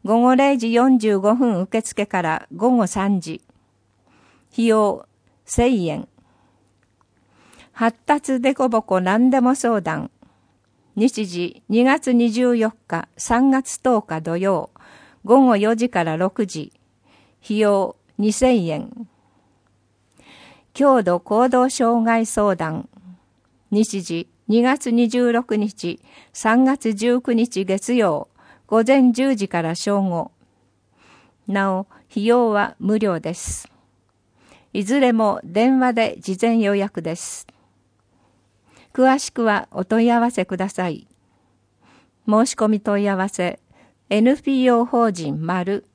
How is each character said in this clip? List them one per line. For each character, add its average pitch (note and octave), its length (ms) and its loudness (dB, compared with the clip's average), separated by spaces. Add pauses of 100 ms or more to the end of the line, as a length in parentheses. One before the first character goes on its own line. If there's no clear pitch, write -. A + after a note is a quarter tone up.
午 A3 160 0
後 B3+ 140 4
零 C#4 240 2
時 A3+ 140 -2
四 B3+ 260 4
十 G#3 200 0
五 G#3 160 2
分 A#3+ 260 0
受 A3 200 -2
付 G3+ 260 -6
か F3+ 160 -4
ら D#3+ 320 -4
午 A3 180 0
後 A3+ 140 2
三 G3 340 -2
時。 D#3+ 220 -12 (1080)
費 A#3 140 -2
用、 G#3+ 400 0 (380)
千 A#3+ 400 0
円。 D3+ 240 -6 (1600)
発 A3+ 340 -2
達 C4+ 340 0
で C4 140 2
こ C4 140 0
ぼ A3 140 0
こ F#3 180 0
何 G#3+ 300 2
で C4+ 100 2
も B3 140 4
相 A#3 260 0
談。 D#3+ 300 -8 (840)
日 A3 320 0
時、 F3 420 -8
二 A#3 160 2
月 C4 280 0
二 A#3+ 180 2
十 A#3+ 260 0
四 A3 160 0 (160)
日、 E3 280 -6
三 B3+ 340 0
月 C4 280 -2
十 A#3+ 220 2
日 D#3+ 220 -8
土 E3+ 140 -4
曜、 F#3 340 -2 (540)
午 B3 180 6
後 B3 140 4
四 A3 200 0
時 A#3+ 140 -2
か F3 140 0
ら D#3+ 120 -2
六 F#3+ 300 -2
時。 - 260 -12 (720)
費 G#3 140 -4
用、 G3+ 380 0 (200)
二 G#3 160 0
千 A#3+ 320 2
円。 E3 420 -8 (1700)
強 C4 300 4
度 F3 180 0
行 A#3 280 0
動 B3+ 200 2
障 A#3 340 0
害 A3+ 220 0
相 G#3 320 0
談。 D#3+ 320 -8 (840)
日 G#3 320 0
時、 E3 260 -8 (200)
二 A3+ 140 2
月 C4 280 0
二 A#3 180 2
十 A#3+ 240 0
六 A#3 240 -2
日、 G#3 440 -6 (320)
三 A#3+ 320 2
月 A#3 300 0
十 A#3+ 260 0
九 B3 140 -2
日 A3 300 -2
月 G3 300 -4
曜、 F#3 340 0 (380)
午 A3 200 2
前 B3+ 260 4
十 C4 220 0
時 G3+ 140 -4
か E3+ 120 -4
ら E3 140 -4
正 G3+ 280 -2
午。 F3 280 -4 (1160)
な G3 260 -2
お、 F#3+ 140 -4 (240)
費 G3+ 140 -4
用 A#3 260 2
は G3+ 280 0
無 G#3 200 0
料 F#3+ 220 -2
で E3 140 -8
す。 - 340 -12 (1040)
い G3+ 120 -4
ず B3 160 0
れ B3 120 4
も A3 320 0
電 A#3 340 2
話 B3+ 140 0
で A3+ 280 -2
事 F#3+ 200 -8
前 A#3 180 2
予 G3+ 160 0
約 G3 280 -4
で E3 140 -6
す。 - 300 -16 (1500)
詳 C4 260 4
し - 120 -8
く A#3 140 -4
は G#3 280 0
お F#3 120 -6
問 A3+ 220 2
い A#3+ 40 4
合 A#3+ 100 2
わ A#3 100 0
せ F#3 160 -4
く F#3+ 100 -8
だ F#3 120 -4
さ F3+ 200 -6
い。 - 180 -10 (1200)
申 A3 200 4
し - 80 -8
込 G#3+ 140 0
み G#3+ 120 0
問 G3+ 220 -2
い G3+ 60 0
合 G3 80 0
わ F#3+ 120 -4
せ、 F3+ 320 -6 (480)
エ G#3 120 0
ヌ B3+ 160 4
ピ C4 280 -2
ー A#3+ 120 4
オ A#3 60 2
ー - 20 2
法 A#3 260 0
人 D#3 340 -6
丸。 F#3 400 -4 (100)